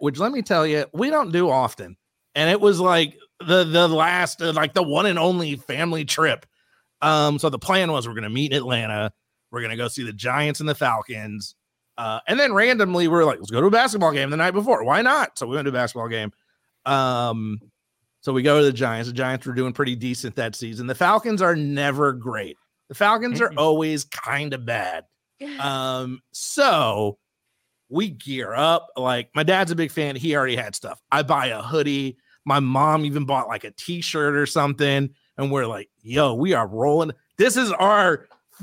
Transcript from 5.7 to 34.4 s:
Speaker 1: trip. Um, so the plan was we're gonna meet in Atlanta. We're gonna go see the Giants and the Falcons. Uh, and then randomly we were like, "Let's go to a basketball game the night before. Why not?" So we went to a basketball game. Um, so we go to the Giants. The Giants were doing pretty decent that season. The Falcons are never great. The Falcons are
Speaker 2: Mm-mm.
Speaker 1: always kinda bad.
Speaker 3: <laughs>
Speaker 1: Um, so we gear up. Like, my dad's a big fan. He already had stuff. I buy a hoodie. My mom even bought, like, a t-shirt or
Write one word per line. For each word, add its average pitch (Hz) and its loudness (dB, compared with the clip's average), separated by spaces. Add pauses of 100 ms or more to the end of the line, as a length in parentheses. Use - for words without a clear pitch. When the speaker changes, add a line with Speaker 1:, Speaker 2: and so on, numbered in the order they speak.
Speaker 1:
trip. 143 0 (560)
Um, 151 2
so 160 0
the 135 -4
plan 185 0
was 123 -4
we're 117 -10
gonna 107 -6
meet 135 -2
in 143 0
Atlanta. 113 -2 (400)
We're 120 -6
gonna 113 -6
go 120 -4
see 123 -8
the 113 -8
Giants 131 -2
and 156 -4
the 147 0
Falcons. 107 -4 (420)
Uh, 113 -4
and 233 0
then 269 2
randomly 196 2
we 160 2
were 165 6
like, 135 2
"Let's 107 -16
go 117 0
to 175 6
a - 2
basketball 214 4
game 139 0
the 147 -4
night 170 2
before. 208 2
Why 139 2
not?" 269 0
So 127 -6
we 120 -4
went 143 -2
to 139 -2
a - -2
basketball 120 -4
game. 110 -4 (540)
Um, 120 -2 (600)
so 139 -4
we 131 0
go 147 4
to 147 6
the 139 4
Giants. 117 -4
The 120 -10
Giants 127 -4
were 131 -6
doing 127 -2
pretty 127 -4
decent 123 -8
that 113 -6
season. 117 -10
The 131 -4
Falcons 214 2
are 175 2
never 143 0
great. 113 -8 (320)
The - -16
Falcons 220 0
are 226 0
Speaker 2:
Mm-mm. 151 -6
Speaker 1:
always 156 0
kinda 139 -6
bad. 107 -6
Speaker 3:
<laughs> - -20 (460)
Speaker 1:
Um, 131 -6 (100)
so 117 0 (720)
we 185 -2
gear 127 -8
up. 160 2
Like, 127 -2
my 151 0
dad's 180 2
a 170 -6
big 165 -2
fan. 143 -4
He 135 -2
already 131 0
had 107 -6
stuff. - -12 (100)
I 143 4
buy 139 0
a 110 -6
hoodie. 139 -2 (280)
My 139 4
mom 147 4
even 147 -2
bought, 131 0
like, 110 -6
a 107 -14
t-shirt 156 -2
or 143 2